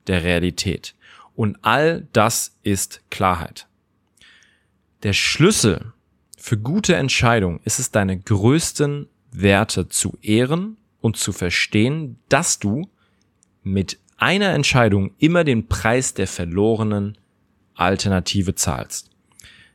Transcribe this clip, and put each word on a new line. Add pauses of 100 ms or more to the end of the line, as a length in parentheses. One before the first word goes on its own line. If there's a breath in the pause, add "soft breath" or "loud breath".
der
Realität. (400 loud breath)
Und
all
das
ist
Klarheit. (1400 soft breath)
Der
Schlüssel (440)
für
gute
Entscheidungen
ist
es,
deine
größten (220)
Werte
zu
ehren (240)
und
zu
verstehen, (100)
dass
du (720)
mit (180)
einer
Entscheidung
immer
den
Preis
der
verlorenen (580)
Alternative
zahlst. (640 loud breath)